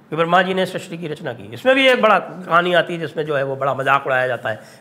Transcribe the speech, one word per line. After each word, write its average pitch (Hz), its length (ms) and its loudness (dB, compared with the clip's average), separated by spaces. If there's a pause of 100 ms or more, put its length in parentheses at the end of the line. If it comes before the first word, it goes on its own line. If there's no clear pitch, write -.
कि 151 60 -8
ब्रह्मा 170 260 4
जी 185 120 -2
ने 190 120 0
सृष्टि 180 320 -8
की 170 100 -10
रचना 147 260 -8
की। 101 200 -16
इसमें 254 220 2
भी 269 120 4
एक 247 140 4
बड़ा 202 180 4
कहानी 175 540 0
आती 170 200 2
है, 170 60 -6
जिसमें 156 260 -6
जो 151 100 -4
है, 139 80 -2
वो 135 120 -4
बड़ा 135 180 -2
मजाक 135 320 0
उड़ाया 127 220 0
जाता 120 220 -4
है 107 100 -6 (220)